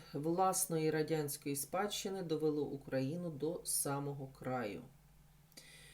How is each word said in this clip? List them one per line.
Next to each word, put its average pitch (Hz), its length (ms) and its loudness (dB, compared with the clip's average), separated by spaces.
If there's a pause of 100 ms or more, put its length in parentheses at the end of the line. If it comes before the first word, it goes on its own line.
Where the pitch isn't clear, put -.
(120)
власної 165 800 2
радянської 151 680 0
спадщини 190 680 -2
довело 151 420 2
Україну 143 680 -2
до 151 340 -2
самого 139 640 -2
краю. 123 560 -4 (1120)